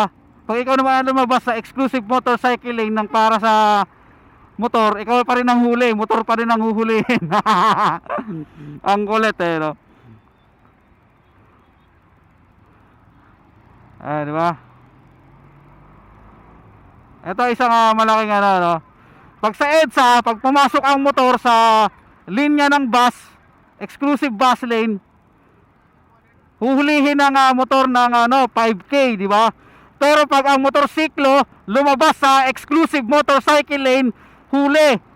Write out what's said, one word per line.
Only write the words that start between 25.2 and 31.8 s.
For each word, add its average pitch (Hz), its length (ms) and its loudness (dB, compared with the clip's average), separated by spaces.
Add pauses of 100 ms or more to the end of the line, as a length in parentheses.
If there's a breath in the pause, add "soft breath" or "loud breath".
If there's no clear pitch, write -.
huhulihin 285 640 0
ang, 277 160 2
ah, 262 160 4
motor 262 320 0
ng, 240 460 0
ano, 262 180 2
five 220 300 -2 (100)
K, 262 300 0
di 190 100 -4
ba? 214 240 2 (440 soft breath)
Pero 294 320 2
pag 277 160 2
ang 277 160 2
motorsiklo 277 840 0 (200)
lumabas 277 560 0